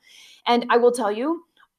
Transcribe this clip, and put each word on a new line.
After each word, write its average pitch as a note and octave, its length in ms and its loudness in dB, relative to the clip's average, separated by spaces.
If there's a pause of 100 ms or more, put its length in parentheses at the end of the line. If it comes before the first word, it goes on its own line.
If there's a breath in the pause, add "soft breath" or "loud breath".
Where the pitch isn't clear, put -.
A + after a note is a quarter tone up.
(440 loud breath)
And A#3+ 260 0
I B3 80 4
will A#3+ 120 4
tell A3+ 220 -2
you, D4 320 -6 (340 soft breath)